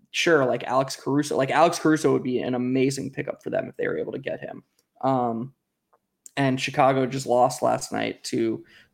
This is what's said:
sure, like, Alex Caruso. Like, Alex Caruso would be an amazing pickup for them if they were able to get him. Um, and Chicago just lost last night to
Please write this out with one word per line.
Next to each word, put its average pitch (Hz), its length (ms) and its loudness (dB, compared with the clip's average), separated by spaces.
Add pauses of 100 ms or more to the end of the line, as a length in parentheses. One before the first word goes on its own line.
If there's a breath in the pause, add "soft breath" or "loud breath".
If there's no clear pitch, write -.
(100)
sure, 156 340 4
like, 123 200 0
Alex 135 300 0
Caruso. 147 420 0
Like, 135 140 0
Alex 160 280 4
Caruso 151 340 4
would 131 100 2
be 127 160 -2
an 127 160 -2
amazing 131 560 0
pickup - 320 -8
for - 80 -10
them - 160 -2
if - 100 -16
they - 120 -4
were - 100 -4
able - 140 -6
to - 60 -8
get - 200 -8
him. - 240 -14 (380)
Um, 123 540 -2 (840)
and 135 240 2
Chicago 135 460 2
just 131 200 -6
lost 123 360 2
last 120 300 -2
night 110 320 -6
to 113 400 -2 (300 loud breath)